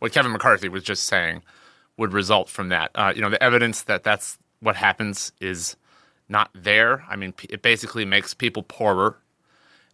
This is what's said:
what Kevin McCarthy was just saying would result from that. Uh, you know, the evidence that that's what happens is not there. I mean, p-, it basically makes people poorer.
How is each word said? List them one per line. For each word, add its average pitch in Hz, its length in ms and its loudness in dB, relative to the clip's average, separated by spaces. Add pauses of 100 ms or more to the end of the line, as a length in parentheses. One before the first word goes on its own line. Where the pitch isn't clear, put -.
what 117 120 -4
Kevin 127 200 2
McCarthy 101 360 0
was 90 140 -6
just - 220 -4
saying 82 380 -2 (540)
would 110 160 -2
result 98 380 2
from 95 200 -8
that. 82 260 0
Uh, 98 180 2
you 110 80 -4
know, 101 80 0
the 107 120 0
evidence 120 400 2
that 104 200 -4
that's - 340 -2 (240)
what 110 140 0
happens 101 640 -2
is 90 360 -6 (520)
not 107 260 0
there. 110 540 2
I 104 60 -8
mean, 95 180 -8
p-, - 160 -18
it 107 140 -12
basically 113 420 0
makes 98 300 0
people 113 300 -4
poorer. 101 520 2 (760)